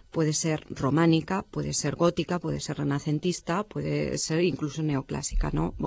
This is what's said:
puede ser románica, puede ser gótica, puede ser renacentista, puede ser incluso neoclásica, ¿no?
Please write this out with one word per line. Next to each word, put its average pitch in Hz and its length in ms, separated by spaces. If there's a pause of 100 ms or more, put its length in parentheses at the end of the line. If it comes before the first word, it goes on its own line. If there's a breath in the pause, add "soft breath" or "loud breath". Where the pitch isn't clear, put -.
(120 loud breath)
puede 156 220
ser 156 360
románica, 160 720
puede 147 300
ser 147 220
gótica, 170 440
puede 151 200
ser 147 180
renacentista, 151 840
puede 147 540
ser 160 260
incluso 151 400
neoclásica, 147 680
¿no? 156 220 (100)